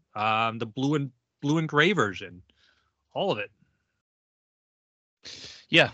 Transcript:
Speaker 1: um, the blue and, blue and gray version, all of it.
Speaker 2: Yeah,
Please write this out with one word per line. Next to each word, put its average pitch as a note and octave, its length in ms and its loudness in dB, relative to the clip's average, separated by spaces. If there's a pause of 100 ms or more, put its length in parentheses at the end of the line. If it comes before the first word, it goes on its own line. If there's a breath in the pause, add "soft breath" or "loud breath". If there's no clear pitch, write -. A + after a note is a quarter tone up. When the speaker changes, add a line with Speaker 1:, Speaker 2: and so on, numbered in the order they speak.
(160)
Speaker 1:
um, A2 440 0
the A#2+ 60 -6
blue C3 300 -2
and, C#3 160 -2 (300)
blue D3 160 0
and D#3+ 100 -2
gray D3+ 260 4
version, F#2+ 480 -2 (720)
all F3+ 180 -2
of A#2+ 60 -2
it. G2+ 140 -10 (2250 loud breath)
Speaker 2:
Yeah, D3+ 240 6